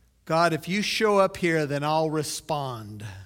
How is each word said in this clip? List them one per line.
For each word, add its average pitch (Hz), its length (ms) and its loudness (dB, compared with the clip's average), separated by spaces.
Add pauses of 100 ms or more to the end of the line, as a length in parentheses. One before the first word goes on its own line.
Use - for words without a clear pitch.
(240)
"God, 165 280 4
if - 160 -4
you 196 140 0
show 208 360 2
up 190 180 4
here, 160 280 0
then 143 200 -4
I'll 156 260 2
respond." 127 960 -6 (220)